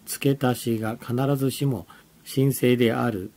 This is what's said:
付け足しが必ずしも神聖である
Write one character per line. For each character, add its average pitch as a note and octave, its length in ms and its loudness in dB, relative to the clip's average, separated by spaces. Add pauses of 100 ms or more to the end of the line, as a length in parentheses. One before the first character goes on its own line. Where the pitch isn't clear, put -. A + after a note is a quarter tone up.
付 - 300 0
け C3+ 120 0
足 A#2 300 0
し - 20 -4
が A2 160 -4
必 - 180 -8 (220)
ず C3+ 160 0
し - 140 -4
も A#2+ 220 -2 (360)
神 C3+ 300 0
聖 B2 240 4
で A#2+ 160 4
あ B2 160 0
る G2+ 280 -6